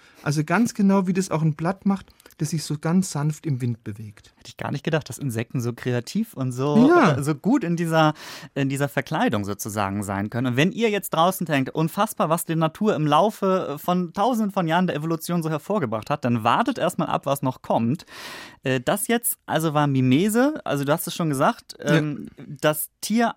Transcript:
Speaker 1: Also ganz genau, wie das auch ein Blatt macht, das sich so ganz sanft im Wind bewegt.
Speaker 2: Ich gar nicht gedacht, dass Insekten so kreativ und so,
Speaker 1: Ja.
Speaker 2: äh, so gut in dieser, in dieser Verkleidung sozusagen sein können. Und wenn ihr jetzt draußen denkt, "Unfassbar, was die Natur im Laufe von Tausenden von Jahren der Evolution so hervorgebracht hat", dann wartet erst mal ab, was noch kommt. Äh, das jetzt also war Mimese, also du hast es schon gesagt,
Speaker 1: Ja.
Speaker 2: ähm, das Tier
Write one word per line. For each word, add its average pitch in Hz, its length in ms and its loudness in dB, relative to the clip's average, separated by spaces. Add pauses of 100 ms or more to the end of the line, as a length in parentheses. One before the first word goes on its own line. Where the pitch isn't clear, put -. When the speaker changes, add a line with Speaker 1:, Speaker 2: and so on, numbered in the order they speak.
(220)
Speaker 1:
Also 147 220 0
ganz 202 300 2
genau, 196 320 4
wie 185 80 0
das 190 160 -2
auch 147 100 0
ein 156 140 2
Blatt 180 320 -4
macht, 196 260 -2 (240)
das 156 140 -4
sich 156 140 -4
so 147 140 -4
ganz 185 340 0
sanft 151 340 -4
im 131 160 -2
Wind 120 220 -4
bewegt. 107 500 -14 (140)
Speaker 2:
Ich - 80 -20
gar 113 160 -6
nicht 143 120 -6
gedacht, 156 240 -2
dass 123 100 -12
Insekten 120 420 -4
so 117 120 -2
kreativ 123 640 -4
und 131 180 -4
so, 147 360 4
Speaker 1:
Ja. 269 280 6
Speaker 2:
äh, 143 60 -2
so 151 120 0
gut 247 300 0
in 170 120 0
dieser, 160 380 4 (400)
in 139 140 0
dieser 139 200 -2
Verkleidung 139 560 -2
sozusagen 101 580 -4
sein 101 280 -4
können. 127 180 -2
Und 120 80 -2
wenn 160 160 2
ihr 220 180 0
jetzt 202 200 -4
draußen 175 360 2
denkt, 139 240 0
"Unfassbar, 180 580 -2
was 165 160 0
die 165 120 -2
Natur 165 380 0
im 151 120 0
Laufe 180 720 2
von 180 340 -2
Tausenden 220 380 0
von 185 160 -2
Jahren 175 200 2
der 139 100 0
Evolution 165 460 -2
so 156 80 -2
hervorgebracht 143 600 -2
hat", 147 140 -4
dann 120 200 0
wartet 202 340 2
erst - 200 -2
mal 165 80 0
ab, - 200 -4
was 139 160 -2
noch 131 200 -4
kommt. 131 440 -2 (560)
Äh, 131 180 0
das 160 280 -2
jetzt 233 380 -2
also 160 280 0
war 147 120 4
Mimese, 185 800 2
also 143 200 -2
du 143 80 2
hast 170 140 -2
es - 80 -6
schon 165 140 -2
gesagt, 147 500 0
Speaker 1:
Ja. 147 180 2
Speaker 2:
ähm, 147 300 -2 (200)
das 151 440 -2 (100)
Tier 226 360 0